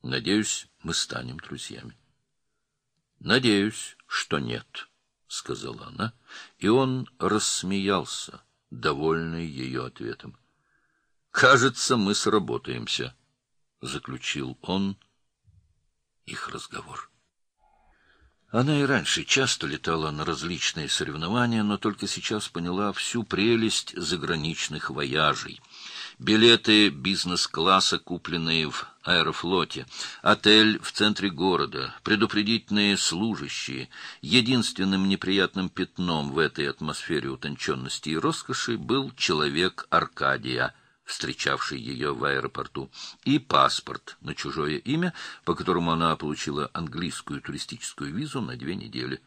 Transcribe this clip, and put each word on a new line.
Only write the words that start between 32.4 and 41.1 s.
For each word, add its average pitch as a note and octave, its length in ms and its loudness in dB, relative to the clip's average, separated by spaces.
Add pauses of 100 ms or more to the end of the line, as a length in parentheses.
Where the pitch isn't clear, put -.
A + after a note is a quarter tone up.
служащие. D2 920 -4 (320)
Единственным G2 880 2
неприятным F#2+ 580 0
пятном E2 640 -2
в C#2 60 -2
этой D#2 320 0
атмосфере D2+ 580 -6
утонченности C#2 840 -6
и D#2+ 60 0
роскоши B2+ 600 -2
был B2 400 -2
человек D2+ 720 0
Аркадия, C2 840 0 (320)
встречавший - 720 -4